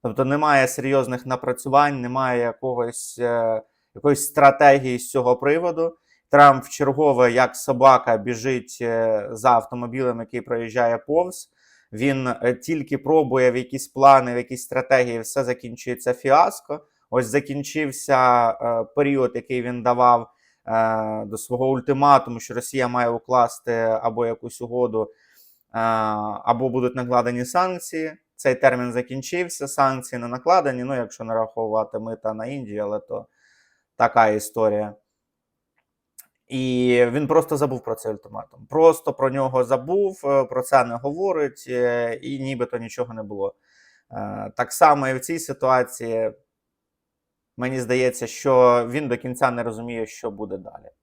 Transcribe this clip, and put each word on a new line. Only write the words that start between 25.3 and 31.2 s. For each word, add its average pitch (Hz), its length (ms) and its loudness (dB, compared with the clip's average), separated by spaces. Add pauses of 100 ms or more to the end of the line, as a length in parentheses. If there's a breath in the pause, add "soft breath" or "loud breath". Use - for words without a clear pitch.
або 120 240 0
будуть 123 280 -2
накладені 123 480 0
санкції. 175 680 -4 (240)
Цей 131 180 0
термін 123 380 2
закінчився, 135 760 -6
санкції 131 520 -2
не 120 80 -10
накладені, 127 560 0
ну, 135 100 -6
якщо 117 300 -8